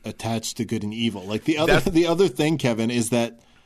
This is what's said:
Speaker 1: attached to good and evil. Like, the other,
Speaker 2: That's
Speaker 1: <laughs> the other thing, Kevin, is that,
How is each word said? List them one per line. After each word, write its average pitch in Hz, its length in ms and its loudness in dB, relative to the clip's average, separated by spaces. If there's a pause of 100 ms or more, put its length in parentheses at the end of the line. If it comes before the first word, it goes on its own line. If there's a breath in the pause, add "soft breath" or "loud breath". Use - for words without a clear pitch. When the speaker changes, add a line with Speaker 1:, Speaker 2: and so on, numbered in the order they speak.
Speaker 1:
attached 113 540 -6
to 113 60 -2
good 110 200 -4
and 104 80 -6
evil. 110 320 -2
Like, 107 200 -6
the 160 140 0
other, 151 160 4
Speaker 2:
That's 156 100 4
Speaker 1:
<laughs> 196 60 2
the 170 160 4
other 170 220 2
thing, 151 300 0
Kevin, 113 320 0
is 120 200 0
that, 117 300 -2 (260 soft breath)